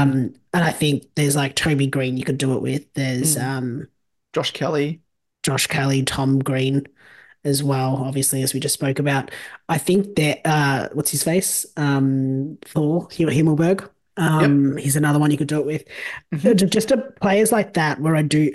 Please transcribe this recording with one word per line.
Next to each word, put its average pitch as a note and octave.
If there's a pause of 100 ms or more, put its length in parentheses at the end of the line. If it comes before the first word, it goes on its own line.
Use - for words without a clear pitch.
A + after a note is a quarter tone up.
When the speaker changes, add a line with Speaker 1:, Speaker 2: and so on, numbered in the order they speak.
Speaker 1:
Um, C#3 (420)
and E3+
I D#3+
think D3 (100)
there's, C#3+
like, C#3
Toby C#3
Green C3
you C3
could C3+
do C3+
it A2+
with. C3+
There's, C3+
Speaker 2:
Mm. C3
Speaker 1:
um, C3 (460)
Speaker 2:
Josh D#3
Kelly. D3 (420)
Speaker 1:
Josh C3+
Kelly, C#3
Tom C3+
Green C3+ (580)
as C#3+
well, C3+
obviously, C3+
as B2+
we C3
just C#3+
spoke C#3
about. C#3 (360)
I D#3
think G3
that, D3+
uh, C#3+
what's D3+
his -
face? F3+ (100)
Um, C3+
Thor, D#3
Him-, D#3+
Himmelberg. D#3+ (280)
Um, C#3+
Speaker 2:
Yep. -
Speaker 1:
he's C#3
another D3+
one D3+
you C#3+
could D3
do D3+
it C3+
with. D3+ (500)
Speaker 2:
Mm-hmm. F#3
Speaker 1:
Ju-, F#3+
just A3
a, B3+
players G3+
like G#3
that D#3
where D#3+
I D3+
do, D3+